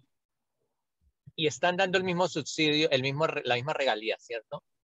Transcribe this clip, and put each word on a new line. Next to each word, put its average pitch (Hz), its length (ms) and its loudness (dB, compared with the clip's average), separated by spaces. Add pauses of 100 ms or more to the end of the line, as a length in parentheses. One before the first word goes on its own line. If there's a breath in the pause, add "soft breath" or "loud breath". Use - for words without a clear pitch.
(1400)
Y 156 120 0
están 175 300 0
dando 190 200 2
el 185 60 2
mismo 180 240 0
subsidio, 156 640 0
el 131 100 2
mismo 139 240 0
re-, 147 200 -2
la 123 100 2
misma 135 180 -4
regalía, 110 460 0
¿cierto? - 440 -10 (260)